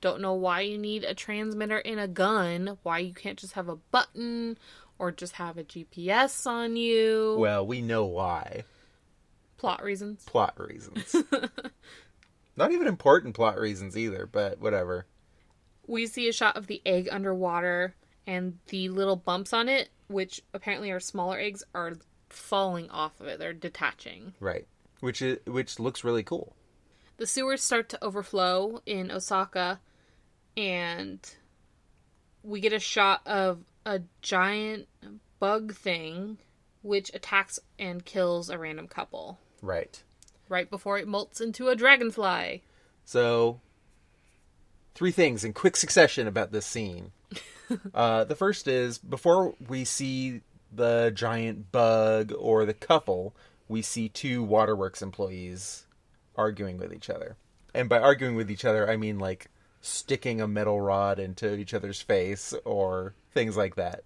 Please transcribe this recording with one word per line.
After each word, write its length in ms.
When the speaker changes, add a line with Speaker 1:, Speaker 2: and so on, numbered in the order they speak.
Speaker 1:
Don't 200
know 140
why 260
you 160
need 280
a 100
transmitter 640
in 200
a 80
gun, 760
why 160
you 160
can't 240
just 160
have 140
a 80
button 800
or 120
just 240
have 220
a 80
G 200
P 260
S 360
on 300
you. 640
Speaker 2:
Well, 280
we 140
know 240
why. 600
Speaker 1:
Plot 260
reasons. 420
Speaker 2:
Plot 340
reasons. 580
Speaker 1:
<laughs> 720
Speaker 2:
Not 140
even 140
important 480
plot 240
reasons 380
either, 340
but 300
whatever. 460
Speaker 1:
We 200
see 220
a 40
shot 240
of 100
the 180
egg 260
underwater, 840
and 320
the 200
little 280
bumps 360
on 160
it, 220
which 340
apparently 360
are 100
smaller 380
eggs, 240
are 200
falling 600
off 300
of 60
it. 120
They're 140
detaching. 880
Speaker 2:
Right. 260
Which 220
is, 240
which 320
looks 260
really 180
cool. 340
Speaker 1:
The 80
sewers 360
start 280
to 140
overflow 840
in 240
Osaka, 680
and 640
we 180
get 120
a 60
shot 480
of 340
a 160
giant 680
bug 360
thing, 640
which 320
attacks 440
and 260
kills 460
a 80
random 300
couple. 500
Speaker 2:
Right. 400
Speaker 1:
Right 200
before 300
it 100
molts 320
into 280
a 80
dragonfly. 840
Speaker 2:
So, 560
three 160
things 340
in 80
quick 240
succession 500
about 240
this 160
scene. 460
Speaker 1:
<laughs> 100
Speaker 2:
Uh, 300
the 140
first 320
is, 280
before 600
we 160
see 560
the 400
giant 600
bug 680
or 260
the 80
couple, 640
we 160
see 260
two 320
waterworks 640
employees 840
arguing 420
with 160
each 160
other. 240
And 140
by 100
arguing 380
with 160
each 120
other, 240
I 80
mean, 220
like, 320
sticking 600
a 60
metal 340
rod 380
into 380
each 180
other's 260
face 540
or 500
things 220
like 180
that. 320